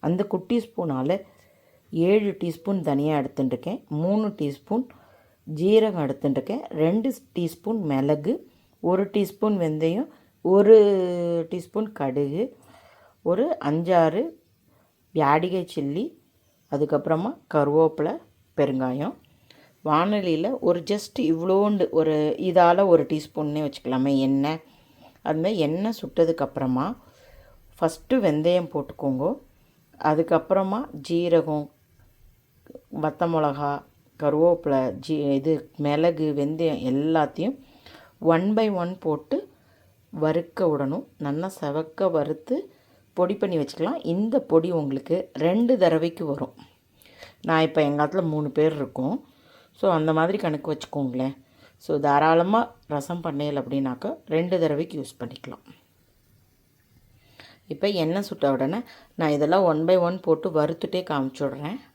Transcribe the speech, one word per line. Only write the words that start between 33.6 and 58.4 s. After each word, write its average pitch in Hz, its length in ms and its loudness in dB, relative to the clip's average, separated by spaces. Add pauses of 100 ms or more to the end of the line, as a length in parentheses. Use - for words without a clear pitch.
கருவேப்பிலை, 151 640 2 (180)
ஜீ-, 147 340 -2
இது 143 440 -2
மிளகு, 151 560 0
வெந்தயம் 151 500 -2
எல்லாத்தையும் 156 760 -2 (640)
one 175 340 2
by 220 180 2
one 180 260 -6
போட்டு 160 380 -4 (760)
வறுக்க 160 540 -2
விடணும். 147 380 -2 (120)
நல்லா 151 340 -6 (100)
செவக்க 156 500 -2
வறுத்து 156 440 -2 (640)
பொடி 180 180 0
பண்ணி 190 220 -2
வச்சுக்கலாம். 165 460 -4
இந்த 214 360 0
பொடி 165 320 2
உங்களுக்கு 151 600 -2
ரெண்டு 226 440 2
தடவைக்கு 165 480 2
வரும். 143 280 -6 (880)
நான் 160 200 2
இப்போ 160 200 2
எங்கள் 147 240 2
ஆத்துல 180 180 -2
மூணு 151 280 -2
பேர் 156 240 2
இருக்கோம். 139 400 -4 (640)
So 196 120 2
அந்த 156 220 2
மாதிரி 165 240 0
கணக்கு 156 340 -4
வச்சுக்கோங்களேன். 135 600 -4 (500)
So 151 160 -2
தாராளமா 160 600 4 (280)
ரசம் 151 340 -6
பண்ணையில் 147 360 -6
அப்படின்னாக்கா 135 580 -4 (120)
ரெண்டு 175 320 0
தடவைக்கு 160 400 -2
யூஸ் - 200 -14
பண்ணிக்கலாம். - 440 -14 (2000)
இப்போ 170 220 -4
எண்ணெய் 175 320 0
சுட்ட 190 300 -2